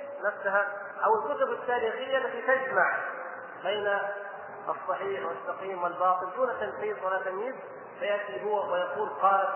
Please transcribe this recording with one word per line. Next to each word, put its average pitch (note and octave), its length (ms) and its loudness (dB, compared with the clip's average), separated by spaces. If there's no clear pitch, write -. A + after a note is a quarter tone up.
نفسها G3 440 2
أو G#3+ 100 8
الكتب A#3+ 380 2
التاريخية B3 640 0
التي A#3 240 -2
تجمع A#3 540 4
بين G3+ 360 2
الصحيح F#3 580 -2
والسقيم F3 560 -6
والباطل F3+ 540 2
دون B3+ 120 4
تنقيص G#3 440 -2
ولا F#3+ 180 0
تمييز، G3 320 -4
فيأتي G3+ 460 -2
هو G3+ 280 0
ويقول: F3+ 360 0
"قال G3 480 4